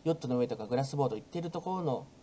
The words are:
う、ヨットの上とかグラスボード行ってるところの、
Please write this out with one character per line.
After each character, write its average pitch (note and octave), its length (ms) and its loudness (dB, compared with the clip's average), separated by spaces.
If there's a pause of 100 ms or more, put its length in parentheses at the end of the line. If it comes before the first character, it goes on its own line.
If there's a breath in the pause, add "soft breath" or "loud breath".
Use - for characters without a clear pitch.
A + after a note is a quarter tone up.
う、 D#3+ 40 0
ヨ E3 60 6
ッ D#3 40 -10
ト C3+ 100 -4
の B2 100 2
上 A#2+ 80 4
と A#2 100 -2
か G#2+ 100 -8
グ A#2+ 100 0
ラ C3+ 80 4
ス C#3 120 -4
ボ C#3 100 4
ー - 20 4
ド A2 80 -2
行 G#2+ 80 -8
っ - 20 -20
て F3 140 -6
る E3+ 100 -4
と E3+ 100 -4
こ F#3 160 -2
ろ F3+ 60 -2
の、 C#3 240 0 (160)